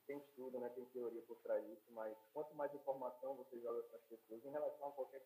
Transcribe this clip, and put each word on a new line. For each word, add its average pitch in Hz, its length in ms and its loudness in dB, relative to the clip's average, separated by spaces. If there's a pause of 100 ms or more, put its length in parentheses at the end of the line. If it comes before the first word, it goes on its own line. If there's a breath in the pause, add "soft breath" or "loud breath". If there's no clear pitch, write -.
tem 143 120 0
estudo, 127 400 -4
né, 120 100 2
tem 123 180 -4
teoria 117 360 0
por 117 160 -6
trás 107 260 6
disso, 117 260 -10
mas 110 260 0 (160)
quanto 151 220 0
mais 143 180 2
informação 135 640 0
você 123 240 -6
joga 117 240 2
para - 140 -12
as - 80 -16
pessoas 113 400 -8
em 139 60 -6
relação 143 380 2
a - 40 -8
qualquer 131 320 -2